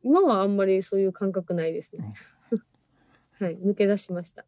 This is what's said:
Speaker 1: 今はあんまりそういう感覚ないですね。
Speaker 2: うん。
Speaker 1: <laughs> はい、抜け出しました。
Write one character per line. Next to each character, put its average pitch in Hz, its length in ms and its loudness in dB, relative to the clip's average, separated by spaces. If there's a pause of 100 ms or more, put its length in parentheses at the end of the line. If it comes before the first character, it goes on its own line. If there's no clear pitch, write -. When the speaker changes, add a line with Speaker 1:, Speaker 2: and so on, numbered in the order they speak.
Speaker 1:
今 294 180 4
は 233 220 4
あ 202 40 2
ん 202 100 0
ま 196 80 2
り 190 180 2
そ 196 160 -4
う - 20 2
い 196 60 2
う 185 60 0
感 190 200 -4
覚 180 220 -6
な 165 120 -2
い 160 60 -2
で 160 100 -8
す - 140 -18
ね。 104 180 -10 (380)
Speaker 2:
う - 20 0
ん。 214 80 -4
Speaker 1:
<laughs> - 840 -14
は 170 40 -2
い、 165 80 -8
抜 196 160 0
け 208 120 2
出 202 120 2
し - 140 -10
ま 175 120 -6
し - 60 -20
た。 - 180 -20